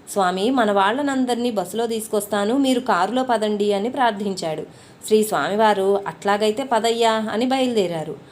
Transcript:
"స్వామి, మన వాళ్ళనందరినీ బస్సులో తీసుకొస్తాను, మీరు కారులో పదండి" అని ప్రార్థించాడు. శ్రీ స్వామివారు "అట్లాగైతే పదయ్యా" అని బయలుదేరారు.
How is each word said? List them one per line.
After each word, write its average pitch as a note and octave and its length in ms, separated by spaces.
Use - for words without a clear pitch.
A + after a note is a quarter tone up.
"స్వామి, F#3+ 380
మన A#3+ 220
వాళ్ళనందరినీ B3 800
బస్సులో G#3+ 360
తీసుకొస్తాను, G#3+ 680
మీరు C4 220
కారులో G#3+ 440
పదండి" G#3 500
అని G3 160
ప్రార్థించాడు. G3+ 760
శ్రీ G#3+ 160
స్వామివారు G3 840
"అట్లాగైతే G#3 560
పదయ్యా" A3+ 480
అని A3 340
బయలుదేరారు. G#3+ 680